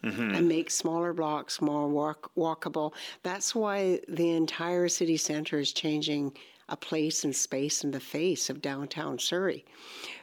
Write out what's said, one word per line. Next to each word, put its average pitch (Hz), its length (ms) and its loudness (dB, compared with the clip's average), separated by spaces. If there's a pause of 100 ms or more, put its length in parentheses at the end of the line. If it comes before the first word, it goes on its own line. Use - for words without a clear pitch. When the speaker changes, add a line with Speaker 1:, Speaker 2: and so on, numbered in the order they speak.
Speaker 1:
Mm-hmm. 113 320 0
Speaker 2:
and 170 120 6
make 160 220 2
smaller 170 420 0
blocks 151 480 -2
more 147 280 2
walk-, 151 480 0
walkable. 160 580 0 (300)
That's 190 320 -2
why 202 500 2
the 170 240 2
entire 170 580 2
city 165 280 2
center 151 420 0
is 139 140 0
changing 147 600 0 (360)
a 156 80 -6
place 160 460 0
and 139 140 0
space - 480 0
in 143 80 0
the 135 80 -4
face 160 500 0
of 143 100 -6
downtown 143 600 -4
Surrey. 180 440 0 (580)